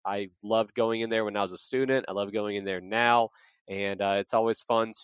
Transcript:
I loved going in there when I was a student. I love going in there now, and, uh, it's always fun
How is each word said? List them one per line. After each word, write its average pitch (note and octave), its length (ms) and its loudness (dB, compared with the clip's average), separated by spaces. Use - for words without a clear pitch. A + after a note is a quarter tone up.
I G2+ 240 -4
loved G#2+ 320 0
going A2+ 260 0
in A2+ 80 -2
there A2 160 2
when G#2 100 -4
I G#2 60 2
was F#2+ 100 0
a F2+ 60 -10
student. C3 500 0
I - 40 -10
love G2+ 200 -2
going G#2 240 -2
in G2+ 80 -4
there F#2+ 180 -4
now, A#2 480 4
and, G2 320 -4
uh, G2 160 2
it's G2+ 160 -2
always A2+ 280 2
fun A2+ 300 0